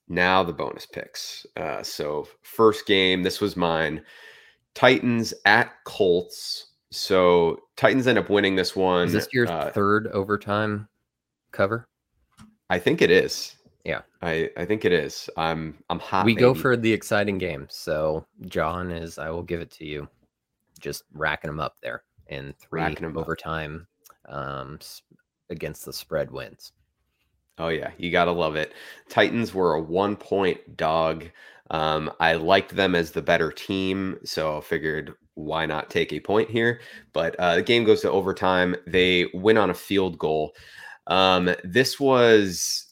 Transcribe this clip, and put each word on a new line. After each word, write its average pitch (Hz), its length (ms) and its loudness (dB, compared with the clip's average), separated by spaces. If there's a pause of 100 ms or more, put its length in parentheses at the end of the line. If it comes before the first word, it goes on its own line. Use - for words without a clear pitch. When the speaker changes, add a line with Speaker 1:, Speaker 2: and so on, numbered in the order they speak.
Speaker 1:
Now 92 340 2
the 85 80 -4
bonus 76 340 -10
picks. - 600 -14 (100)
Uh, 76 280 -8
so 73 440 -8 (140)
first - 460 2
game, 92 360 2
this 92 160 -2
was 101 160 -2
mine. 80 480 -2 (680)
Titans 120 600 2 (120)
at 113 260 4 (140)
Colts. - 840 -2 (180)
So 87 720 2 (160)
Titans 120 300 2
end 117 100 4
up 92 120 -2
winning 98 260 2
this 92 200 -2
one. 90 320 2
Speaker 2:
Is 87 60 0
this 101 180 -2
your 120 160 0
Speaker 1:
Uh, 78 240 -4
Speaker 2:
third 107 360 0
overtime 104 840 -4 (640)
cover? 110 360 -2 (800)
Speaker 1:
I 90 100 0
think 156 220 0
it 95 100 6
is. - 440 2 (300)
Speaker 2:
Yeah. 82 160 -6 (200)
Speaker 1:
I, 82 360 -2
I 87 80 -6
think 107 180 -2
it 92 80 4
is. 76 460 -2
I'm, 80 400 -4 (120)
I'm 87 100 -6
hot, 98 260 -2
Speaker 2:
We 113 100 4
go 123 180 6
Speaker 1:
baby. 127 80 -4
Speaker 2:
for 127 140 2
the 113 160 0
exciting 104 460 0
game. 80 320 -6
So 78 560 -4 (220)
John 87 440 -4
is, 82 280 -10
I 78 100 -8
will 85 140 -8
give 85 180 -6
it 80 120 -14
to 80 120 -18
you, 73 240 -10 (680)
just 71 240 -10 (100)
racking 76 360 -4
'em 76 100 -8
up - 220 -8
there 58 220 -12 (240)
in 69 320 -12
three 82 220 -8
Speaker 1:
Racking 85 240 -4
'em 78 120 -8
up. 80 60 -6
Speaker 2:
overtime, 80 640 -8 (380)
um, 67 560 -12
s-, - 220 -20 (460)
against 78 360 -12
the 67 80 -14
spread 71 380 -6
wins. 64 420 -16 (840)
Speaker 1:
Oh, 82 80 -4
yeah. 78 320 -4
You 87 100 -6
gotta 87 220 4
love 80 240 -2
it. 78 180 -6 (360)
Titans 107 440 2
were 90 220 2
a 78 60 0
one-point 95 920 -2
dog. 80 540 -2 (400)
Um, 78 500 -2
I 82 140 4
liked 90 420 2
them 92 200 2
as 85 160 0
the 80 100 -6
better 82 300 2
team, 95 720 -4
so 78 340 -4
I 73 40 -10
figured, 78 520 -6 (220)
why 80 320 -4
not 76 240 -6
take - 220 -2
a 76 60 -6
point 110 300 0
here? 117 320 0 (320)
But, 82 240 -2
uh, 87 200 2
the 98 40 4
game 117 220 2
goes 107 180 6
to 101 80 0
overtime. 92 680 2 (120)
They 90 480 4
win 107 240 4
on 98 100 2
a 87 60 -2
field 92 420 -2
goal. 78 380 -2 (500)
Um, 90 480 4 (100)
this 107 360 0
was, 117 920 4